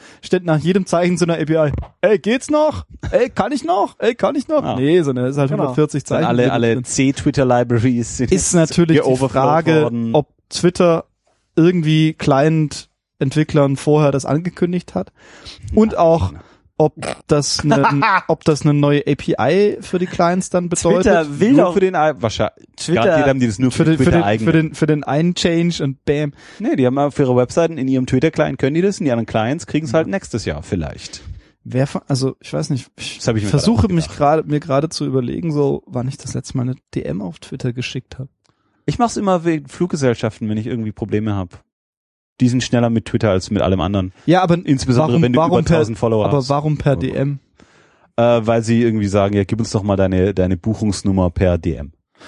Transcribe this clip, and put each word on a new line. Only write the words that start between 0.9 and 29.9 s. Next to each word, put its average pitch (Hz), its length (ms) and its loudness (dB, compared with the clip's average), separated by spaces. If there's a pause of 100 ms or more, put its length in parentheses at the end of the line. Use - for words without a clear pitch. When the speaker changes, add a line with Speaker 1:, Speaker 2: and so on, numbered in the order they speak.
Speaker 1:
zu 175 60 0
einer 165 100 0
A 160 100 -4
P 151 120 0
I, 151 160 2 (280)
„Ey, 196 200 2
geht's 240 280 -2
noch? 302 380 0 (240)
Ey, 240 180 2
kann 208 220 -4
ich 269 140 -4
noch? 359 340 -2
Ey, 226 160 0
kann 233 220 -2
ich 277 100 -4
noch?“ 302 160 0
Speaker 2:
Ja. 127 140 -4
Speaker 1:
Nee, 156 260 2
sondern 127 220 -2
es 131 80 -2
ist 143 60 -4
halt 139 120 0
Speaker 3:
Genau. 180 140 -2
Speaker 1:
hundertvierzig 147 400 0
Speaker 2:
Dann - 140 -2
Speaker 1:
Zeichen 147 100 0
Speaker 2:
alle, 120 140 2
Speaker 1:
Limit 123 100 2
Speaker 2:
alle 117 220 2
Speaker 1:
drin. 123 100 -4
Speaker 2:
C-Twitter-Libraries 123 1300 0
sind - 120 -2
Speaker 1:
Ist - 220 0
Speaker 2:
jetzt - 20 2
Speaker 1:
natürlich 160 440 4
die 151 40 4
Speaker 2:
geoverflowt 131 400 0
Speaker 1:
Frage, 156 400 2
Speaker 2:
worden. 117 320 -2
Speaker 1:
ob 151 140 0 (200)
Twitter 170 580 0 (500)
irgendwie 156 580 4
Client-Entwicklern 147 1600 0
vorher 147 360 2
das 135 140 -4
angekündigt 175 680 -4
hat 190 180 -6 (600)
und 214 180 4
Speaker 2:
Nein. - 80 -4
Speaker 1:
auch, 165 320 4 (440)
ob 151 180 2 (320)
das - 340 0
Speaker 3:
<laughs> - 40 -4
Speaker 1:
eine, 143 380 2 (240)
ob 160 180 -2
das 151 180 2
eine 147 100 2
neue 143 340 2
A 143 80 2
P 160 240 -4
I 180 440 2
für - 160 -6
die 180 80 -2
Clients 180 440 0
dann 180 200 -2
bedeutet. 175 320 2 (100)
Speaker 3:
Twitter 151 280 0
will 214 120 4
Speaker 2:
Nur 277 140 6
Speaker 3:
doch 175 80 -2
Speaker 2:
für 202 60 0
den 185 140 2
ei-, 156 260 2
wahrscheinlich. - 460 -4 (100)
Speaker 3:
Twitter 180 260 0
Speaker 2:
Garantiert 156 260 4
haben 135 120 2
die 123 60 4
das 107 120 -4
nur 127 120 2
für - 140 0
Speaker 1:
Für - 0 -
den, 160 120 4
Speaker 2:
Twitter 143 160 2
Speaker 1:
für 170 40 4
den, 170 60 4
Speaker 2:
eigenen. 110 300 0
Speaker 1:
für 160 100 2
den, 156 120 -4
für - 120 0
den 151 180 0
einen 165 300 0
Change 170 500 0
und 135 220 -6
bam. 147 260 -2 (260)
Speaker 2:
Nee, 254 180 -2
die 131 100 2
haben 127 120 0
auf 143 200 0
ihre 127 180 2
Webseiten 165 400 0
in 131 100 -4
ihrem 131 200 0
Twitter-Client 147 520 0
können 139 160 0
die 165 80 0
das, 196 160 -2
in 196 60 -4
die 135 80 0
anderen 117 140 0
Clients 120 400 -2
kriegen's 151 260 -4